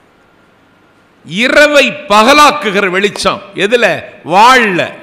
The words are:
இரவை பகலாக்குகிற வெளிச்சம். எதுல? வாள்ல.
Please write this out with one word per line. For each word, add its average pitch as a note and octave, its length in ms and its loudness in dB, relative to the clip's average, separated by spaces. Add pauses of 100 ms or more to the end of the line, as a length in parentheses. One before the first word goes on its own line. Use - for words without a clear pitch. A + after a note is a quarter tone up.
(1200)
இரவை C4+ 680 0
பகலாக்குகிற A3 1000 0
வெளிச்சம். F#3+ 520 -4 (120)
எதுல? G3 480 -2 (220)
வாள்ல. G3 680 2 (100)